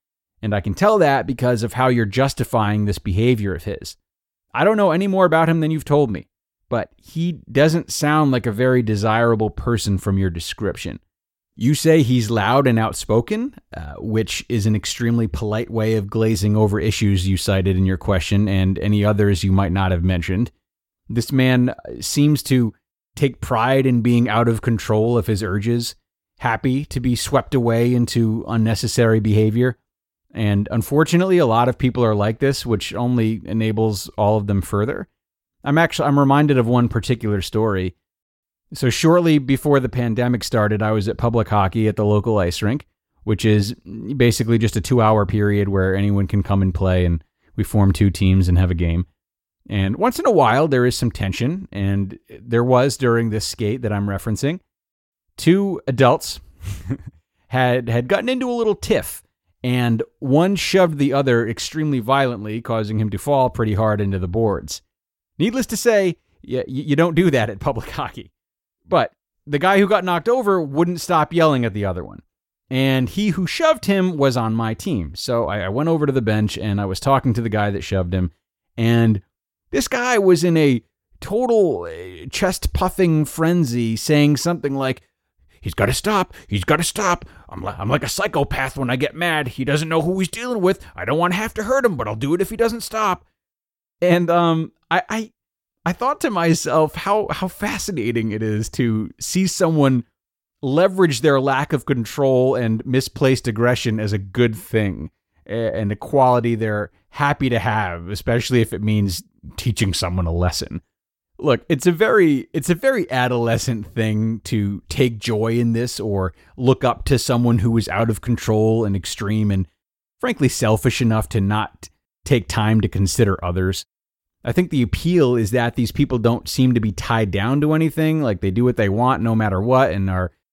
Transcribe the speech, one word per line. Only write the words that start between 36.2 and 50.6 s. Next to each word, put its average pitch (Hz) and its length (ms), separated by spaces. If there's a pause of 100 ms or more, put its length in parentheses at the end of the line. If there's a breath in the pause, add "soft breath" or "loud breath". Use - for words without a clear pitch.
of 117 100
one 120 200
particular 110 520
story. 95 560 (800)
So 131 160
shortly 160 480
before 139 420
the 123 80
pandemic 120 560
started, 107 380
I 110 100
was 104 160
at - 80
public 117 320
hockey 107 400
at 104 80
the 107 80
local 104 340
ice - 220
rink, 110 260 (380)
which 104 200
is 107 300
basically 117 840
just 110 180
a 104 60
two-hour 110 420
period 101 460
where 95 260
anyone 101 300
can 101 160
come 98 180
and 95 140
play, 92 320
and 85 180 (320)
we 107 80
form 98 280
two 98 180
teams 92 380
and 87 100
have 90 120
a 92 40
game. 85 320 (640)
And 98 280
once 240 220
in 339 80
a 277 40
while, 143 380